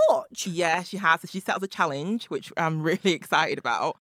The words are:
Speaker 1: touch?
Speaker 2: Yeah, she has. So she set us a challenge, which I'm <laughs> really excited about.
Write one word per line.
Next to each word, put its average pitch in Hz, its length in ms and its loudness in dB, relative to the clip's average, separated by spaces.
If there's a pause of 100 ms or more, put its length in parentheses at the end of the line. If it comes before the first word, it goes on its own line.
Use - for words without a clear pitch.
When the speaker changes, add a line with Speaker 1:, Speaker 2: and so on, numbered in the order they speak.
Speaker 1:
touch? - 380 0
Speaker 2:
Yeah, 170 360 0
she 185 140 -10
has. 170 240 4
So 180 80 -14
she 185 100 -8
set 202 180 -2
us 190 60 -6
a 196 40 -6
challenge, 175 580 -2
which - 320 -8
I'm 160 240 0
<laughs> - 20 -4
really 175 300 2
excited 156 440 0
about. - 500 -4